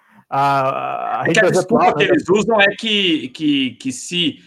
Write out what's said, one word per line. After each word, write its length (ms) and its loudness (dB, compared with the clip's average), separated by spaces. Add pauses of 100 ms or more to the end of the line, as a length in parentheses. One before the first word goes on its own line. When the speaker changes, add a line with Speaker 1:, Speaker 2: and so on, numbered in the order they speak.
(300)
Speaker 1:
A, 920 -2
a 40 -4
Speaker 2:
É 40 -2
Speaker 1:
Rede 60 2
Speaker 2:
que 60 2
a 40 6
Speaker 1:
Brasil 180 2
Speaker 2:
desculpa 220 2
Speaker 1:
Atual, 140 4
Speaker 2:
que 80 2
Speaker 1:
né? 60 2
Speaker 2:
eles 180 0
usam 320 2
é 140 2
que, 540 -2
que, 420 -2
que 200 -8
se, 560 -6